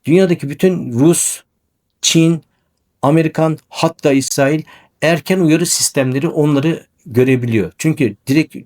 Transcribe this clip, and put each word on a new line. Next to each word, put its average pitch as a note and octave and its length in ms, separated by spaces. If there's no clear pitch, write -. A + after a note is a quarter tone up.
dünyadaki E3+ 460
bütün D#3 420
Rus, D3 500
Çin, E3 400
Amerikan, D#3 560
hatta E3 440
İsrail C#3 500
erken E3+ 380
uyarı D#3+ 260
sistemleri C#3 640
onları D3+ 580
görebiliyor. A#2+ 720
Çünkü C#3+ 380
direkt D3 400